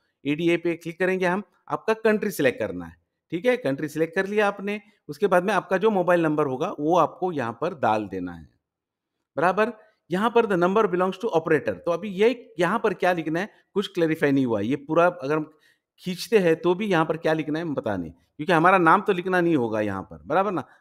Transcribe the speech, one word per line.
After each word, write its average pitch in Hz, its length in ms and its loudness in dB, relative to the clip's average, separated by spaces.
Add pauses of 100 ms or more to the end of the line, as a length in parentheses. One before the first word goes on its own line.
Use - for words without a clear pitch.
(240)
एडीए 165 320 0
पे 170 200 -2
क्लिक 165 220 -14
करेंगे 185 280 0
हम, 185 160 0 (260)
आपका 151 260 -2
कंट्री 214 360 0
सिलेक्ट 131 280 0
करना 92 260 -6
है, 82 120 -18 (360)
ठीक 175 140 -4
है? 247 100 2
कंट्री 151 320 -4
सिलेक्ट 160 260 -4
कर 190 120 -2
लिया 208 220 0
आपने, 202 320 -8 (280)
उसके 151 180 -4
बाद 180 180 2
में 214 100 0
आपका 185 240 0
जो 208 120 2
मोबाइल 180 320 2
नंबर 151 240 2
होगा 139 340 -4
वो 156 180 2
आपको 175 340 0
यहाँ 117 280 -6
पर 131 140 -4
डाल 110 340 0
देना 90 240 -8
है, 82 160 -18 (880)
बराबर? 185 360 0 (380)
यहाँ 196 200 0
पर 226 160 4
the 202 100 2
number 185 280 4
belongs 185 340 0
to - 140 -4
operator, 156 420 2
तो 87 160 -6
अभी 180 180 -4
ये 214 500 0
यहाँ 175 200 2
पर 208 160 0
क्या 180 180 2
लिखना 160 280 -2
है 208 80 -6 (260)
कुछ 202 200 -2
क्लैरिफाई 156 380 2
नहीं 135 140 2
हुआ। 113 140 0
ये 117 160 -2
पूरा 156 300 2
अगर 156 300 -2
हम 156 160 -6 (500)
खींचते 185 360 0
हैं 170 180 4
तो 175 180 0
भी 202 120 -6
यहाँ 165 180 2
पर 160 120 -2
क्या 160 160 0
लिखना 156 260 -4
है 170 60 -6
हम 156 100 -6
बता 107 220 -4
नहीं, 82 140 -6
क्योंकि - 420 -6
हमारा 175 260 6
नाम 175 220 6
तो 202 120 0
लिखना 180 280 0
नहीं 170 160 2
होगा 110 240 0
यहाँ 98 220 -2
पर, 78 240 -18
बराबर 185 240 0
ना? 156 140 -6 (160)